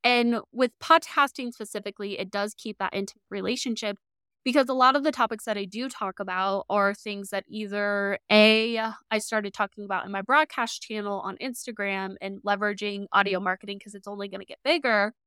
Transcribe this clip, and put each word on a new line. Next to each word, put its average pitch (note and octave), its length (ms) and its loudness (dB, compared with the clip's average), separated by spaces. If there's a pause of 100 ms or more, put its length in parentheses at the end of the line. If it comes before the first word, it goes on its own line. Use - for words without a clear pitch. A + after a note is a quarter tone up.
And A#3+ 340 4 (140)
with A#3+ 260 0
podcasting C#4+ 720 2
specifically, G#3 680 -8
it F#3+ 100 -6
does G#3 240 -4
keep - 240 -10
that - 160 -4
intimate G3 260 -6 (100)
relationship G#3 680 -4 (460)
because C4 240 4
a C4 60 0
lot C4 200 8
of C#4+ 80 2
the D4+ 80 4
topics A3+ 340 -2
that G#3 140 -4
I G3+ 60 -4
do A3 240 -8
talk G3 320 -6
about F#3+ 500 -2
are G3+ 240 2
things G3+ 360 -10
that F#3+ 180 -6
either, G3+ 720 -2 (100)
A, A3 480 8 (320)
I A3 80 2
started G#3 340 -2
talking G#3 320 -4
about G3 220 -4
in G3 60 -8
my G3 100 -4
broadcast C4 600 0
channel G3+ 400 -4
on F#3+ 160 -8
Instagram G3 840 -6
and G3 220 -10
leveraging G3+ 720 -2
audio G3 280 4
marketing G3 400 -4
'cause G3+ 160 -18
it's G3 100 -16
only G3+ 220 -10
gonna G3 160 -12
get - 180 -18
bigger A#3+ 520 2 (120)